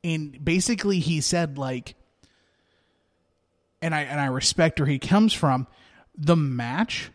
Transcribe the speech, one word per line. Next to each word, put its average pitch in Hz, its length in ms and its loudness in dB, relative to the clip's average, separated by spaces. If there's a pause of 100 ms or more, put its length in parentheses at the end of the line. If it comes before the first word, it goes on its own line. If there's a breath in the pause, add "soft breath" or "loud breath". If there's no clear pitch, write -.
And 151 400 -6
basically 190 540 0
he 156 220 0
said, 165 380 -2
like, 127 360 -6 (1900)
and 165 140 -2
I, 151 80 -2
and 147 180 -4
I 139 60 0
respect 135 540 0
where 139 80 2
he 139 100 0
comes 214 340 4
from, 135 340 0 (500 soft breath)
the 165 200 2
match 135 760 -2